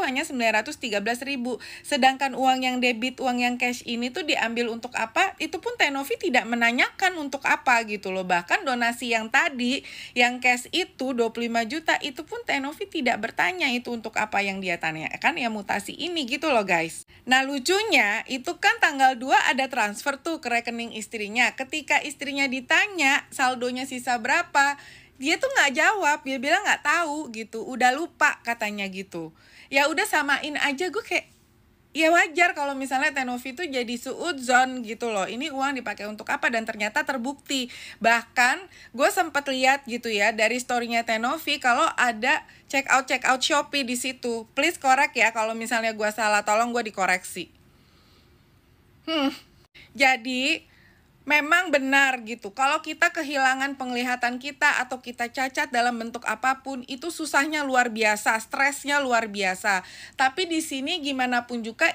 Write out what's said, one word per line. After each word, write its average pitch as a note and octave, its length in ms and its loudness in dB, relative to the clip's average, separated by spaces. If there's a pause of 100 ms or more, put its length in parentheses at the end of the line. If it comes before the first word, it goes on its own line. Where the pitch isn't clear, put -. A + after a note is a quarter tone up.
hanya C4+ 160 -2
sembilan A#3 400 0
ratus D4 160 -10
tiga G#3 240 -2
belas A#3+ 240 -2
ribu. B3+ 320 -4 (240)
Sedangkan C4+ 560 2
uang C4 240 4
yang B3+ 160 0
debit, B3 400 0
uang B3 240 0
yang B3 160 0
cash B3 320 -2
ini A#3+ 240 -4
tuh F#4 80 -4
diambil A#3 480 0
untuk A#3 240 -8
apa? D#4+ 400 0 (140)
Itu E4+ 160 -8
pun A#4+ 160 -6
Tenovi C#4+ 400 0
tidak C#4 240 2
menanyakan C4 800 0
untuk C#4+ 240 -6
apa C4 400 2
gitu G3+ 240 -6
loh. F#3+ 160 -4
Bahkan A3+ 400 0
donasi A#3+ 480 -2
yang A3 160 -2
tadi, C4+ 480 2 (320)
yang B3 320 2
cash B3 320 2
itu C4+ 400 -2
dua A3+ 160 0
puluh A#3 160 -4
lima A#3 160 0
juta, D#4 400 0
itu D4 240 -10
pun A#4 160 -10
Tenovi C#4+ 400 -4
tidak A#3+ 400 -2
bertanya D4+ 480 -2
itu A#3+ 240 -4
untuk A#3 240 -8
apa G3+ 240 -2
yang G3 160 -4
dia F#3 160 -2
tanyakan, E3 640 -4
ya A#3+ 80 -2
mutasi G#3 480 -4
ini E4+ 320 -6
gitu D4 240 -2
loh, G#3+ 160 2
guys. E3 400 -2 (160)
Nah, C4 240 4
lucunya C#4 800 2
itu C4+ 320 -6
kan G#4+ 240 4
tanggal C4+ 320 4
dua C4 320 2
ada C4+ 240 0
transfer B3 480 -2
tuh E4 240 -6
ke A#3+ 80 -4
rekening A#3 480 -2
istrinya. G#3+ 560 0
Ketika C#4+ 480 -2
istrinya C#4 480 -4
ditanya D4+ 800 2
saldonya B3+ 560 -2
sisa B3 320 -2
berapa, C#4+ 560 2 (400)
dia D#4 240 0
tuh C5+ 80 0
nggak E4+ 320 4
jawab, E4 480 2
dia C4+ 160 -4
bilang D#4+ 240 4
nggak - 160 2
tahu D4+ 480 0
gitu, A3 320 -10
udah B3+ 320 4
lupa D4+ 480 0
katanya G#3 480 -4
gitu. F3 400 -10 (400)
Ya C#4 160 4
udah E4+ 160 0
samain D4 560 0
aja, D4 320 -2
gue A4 160 -6
kayak, - 320 -6 (580)
ya D#4+ 160 6
wajar F4 400 4
kalau C#4+ 240 -4
misalnya C4+ 320 -2
Tenovi B3+ 480 -6
tuh F4+ 80 -6
jadi B3 320 -4
suudzon B3+ 880 0
gitu A3+ 240 -6
loh. G3 160 0
Ini A#3+ 240 -6
uang C4+ 320 -4
dipakai G#3 240 -8
untuk G#3+ 240 -10
apa C#4 240 -2
dan A3+ 80 0
ternyata A3 400 -2
terbukti. C4+ 720 -4 (240)
Bahkan A#3+ 640 2 (320)
gue C#4 160 4
sempet E4 400 0
lihat C4 400 2
gitu A#3+ 240 -6
ya G3+ 160 4
dari A3 320 0
storynya A#3 480 -2
Tenovi C#4 480 -2
kalau C#4 400 2
ada B3 480 0 (240)
check C4+ 240 0
out, C4+ 160 2
check B3+ 160 0
out B3+ 160 4
Shopee D4 400 0
di B3 160 -4
situ. A#3+ 560 -6
Please D#4 240 0
korek C4+ 400 4
ya A3 160 4
kalau A3+ 240 -2
misalnya A3+ 400 -2
gue G#3 160 0
salah, G#3 320 2
tolong A3+ 240 2
gue A#3+ 160 -2
dikoreksi. F#3 640 -2 (1600)
Hmm. D4 240 0 (640)
Jadi C4 800 0 (500)
memang D4+ 480 4
benar C4+ 480 2
gitu. G#3+ 320 -12
Kalau C#4 240 2
kita D#4 320 0
kehilangan C4+ 640 0
penglihatan B3 640 -2
kita C#4+ 400 0
atau B3+ 240 -6
kita A#3+ 240 -6
cacat C4 480 -4
dalam A#3+ 240 2
bentuk A#3 240 -8
apapun, C4 640 -4
itu C#4 240 -8
susahnya D4+ 560 0
luar B3 240 4
biasa, A3 480 2
stresnya C#4 640 0
luar A#3 240 2
biasa. G3 560 0 (320)
Tapi C4+ 320 2
di D#4+ 160 -2
sini D4 400 -4
gimana B3+ 400 0
pun A#3+ 240 -6
juga A3+ 280 0